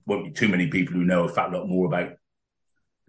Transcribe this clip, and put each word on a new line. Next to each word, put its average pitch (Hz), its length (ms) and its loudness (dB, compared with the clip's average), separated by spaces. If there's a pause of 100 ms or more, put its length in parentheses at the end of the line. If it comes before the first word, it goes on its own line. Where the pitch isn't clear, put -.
won't 95 200 -2
be 80 40 -12
too 113 180 0
many 90 200 2
people 87 260 0
who 90 100 0
know 90 200 4
a 85 40 -2
fat - 220 -2
lot 90 160 -6
more 90 200 0
about 87 260 -2 (960)